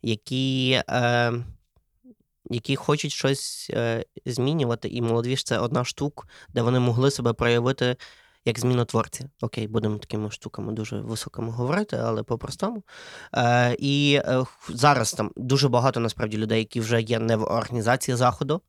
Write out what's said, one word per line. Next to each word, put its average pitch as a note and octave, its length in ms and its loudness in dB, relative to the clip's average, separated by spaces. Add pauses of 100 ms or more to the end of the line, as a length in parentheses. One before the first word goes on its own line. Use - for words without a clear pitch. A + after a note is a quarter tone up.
які, C3 880 0
е, A#2+ 440 2 (1160)
які A#2+ 260 -2
хочуть D3 360 0
щось, - 640 -2
е, A#2 320 0 (200)
змінювати, B2+ 640 0
і A#2+ 140 -4
молодіж — A#2 420 0
це A#2+ 160 0
одна B2 260 0
штук, - 420 -6 (220)
де A#2+ 120 -2
вони B2 180 4
могли B2 320 4
себе A#2+ 220 0
проявити A#2+ 640 2 (520)
як A#2 120 -2
змінотворці. B2 680 0 (160)
Окей, A2+ 260 -4
будемо G#2+ 300 -2
такими G#2+ 340 -6
штуками G#2+ 420 -8
дуже A2 260 -6
високими A2+ 520 -8
говорити, C#3 520 -2
але A2+ 200 -2
по-простому. F#3+ 600 -6 (520)
Е, A#2+ 440 4
і, C#3+ 460 4
е, C3 180 2
х-, - 320 -10
зараз B2 380 4
там G#2+ 220 -4
дуже C3 340 2
багато, A#2+ 300 2
насправді, A2 380 -2
людей, A2 220 2
які A2+ 200 -4
вже A#2 220 2
є A2+ 180 0
не A2+ 160 2
в G#2+ 80 0
організації A#2 720 0
заходу C3+ 540 2